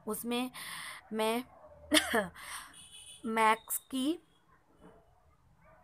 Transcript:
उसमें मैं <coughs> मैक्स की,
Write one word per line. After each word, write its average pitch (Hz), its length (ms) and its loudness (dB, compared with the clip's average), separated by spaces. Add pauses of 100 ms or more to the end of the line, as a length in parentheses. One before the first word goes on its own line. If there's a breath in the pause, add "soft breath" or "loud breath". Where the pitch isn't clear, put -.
उसमें 240 440 -2 (640 loud breath)
मैं 220 320 2 (480)
<coughs> 226 380 4 (960 loud breath)
मैक्स 220 520 4
की, 277 400 0 (1700)